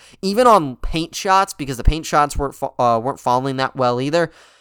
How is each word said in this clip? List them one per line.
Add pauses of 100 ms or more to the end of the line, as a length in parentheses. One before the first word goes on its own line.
(220)
even
on
paint
shots,
because
the
paint
shots
weren't
fa-,
uh,
weren't
falling
that
well
either, (300)